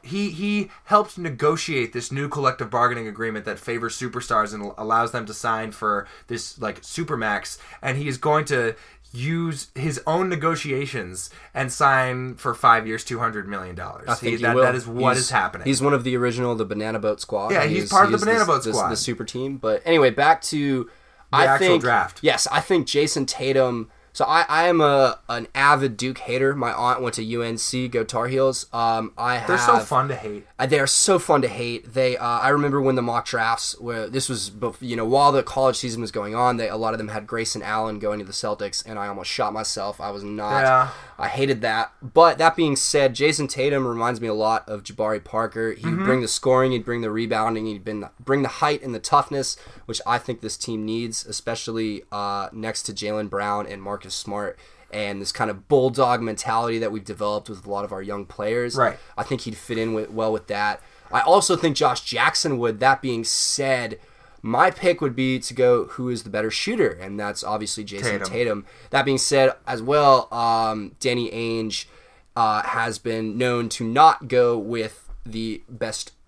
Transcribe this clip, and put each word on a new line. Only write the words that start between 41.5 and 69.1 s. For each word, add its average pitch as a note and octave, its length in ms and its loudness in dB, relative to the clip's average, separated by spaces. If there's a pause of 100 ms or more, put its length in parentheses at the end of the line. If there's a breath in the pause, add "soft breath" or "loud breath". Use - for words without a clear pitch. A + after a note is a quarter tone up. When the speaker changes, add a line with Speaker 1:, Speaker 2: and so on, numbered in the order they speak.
Speaker 2:
that. A2 320 -2 (100)
But C#3 360 6
that D#3+ 180 6
being D3+ 220 2
said, C#3 380 2
Jason D3 340 2
Tatum C#3 360 0
reminds A#2 360 0
me A#2 80 -4
a G#2+ 40 0
lot G#2+ 360 0
of G#2 140 -8
Jabari G#2+ 380 -2
Parker. A2+ 520 -2
He'd - 140 -12
Speaker 1:
Mm-hmm. E3+ 180 0
Speaker 2:
bring C3 160 2
the A2 80 -4
scoring, C3 420 4
he'd A2+ 140 -2
bring A#2+ 160 -4
the A2 100 -4
rebounding, A2 540 -2
he'd G#2 180 -8
been, G#2+ 220 -8 (120)
bring C3+ 260 0
the B2 40 0
height D3 340 0
and B2+ 140 -8
the G#2+ 40 -6
toughness, - 580 0 (300 loud breath)
which A2+ 200 -6
I A#2+ 120 2
think A#2 200 -8
this A2 160 -8
team A2 300 -6
needs, A2+ 400 -6
especially, A2 800 -6 (100)
uh, G2+ 400 -4
next A2 300 -8
to A2 100 -8
Jaylen G#2 360 -4
Brown G#2 380 -2
and G2 140 -12
Marcus G2+ 240 -8 (100)
Smart, G2+ 420 -8 (340 soft breath)
and G2+ 280 -6
this G2 120 -6
kind A2 180 -2
of G2 180 -10
bulldog B2+ 540 4
mentality A2+ 580 -2
that A2 120 -2
we've G#2+ 120 -8
developed G#2 460 -4
with F#2+ 160 -14
a G2 60 -14
lot G2+ 120 -4
of G2+ 80 -8
our G2 120 -8
young G2+ 220 -8
players. A#2+ 500 -4
Speaker 1:
Right. A#2+ 220 2 (200 loud breath)
Speaker 2:
I G#2 60 -4
think B2+ 180 -4
he'd A2 160 -10
fit A#2 220 -6
in A2+ 160 -2
with, G#2+ 160 -4
well A2 200 -2
with A2 160 -4
that. G#2 320 -2 (320 loud breath)
I A#2 100 2
also F3+ 340 6
think D#3+ 200 0
Josh B2+ 260 2
Jackson C3+ 580 0
would. A2+ 200 0
That C3 220 4
being A#2 220 -4
said, - 760 -2 (440 soft breath)
my B2 260 4
pick F3 320 2
would C3+ 140 -2
be C3 240 0
to - 160 -8
go B2 300 4
who B2 240 -6
is A#2 120 -4
the A2 80 -14
better G#2+ 220 -2
shooter, G3+ 380 0
and F#2 300 -10
that's G#2 240 -6
obviously G#2+ 400 -4
Jason G2+ 360 -4
Speaker 1:
Tatum. G2 120 -6
Speaker 2:
Tatum. A2 340 -2 (260 loud breath)
That C3+ 140 0
being C3+ 120 2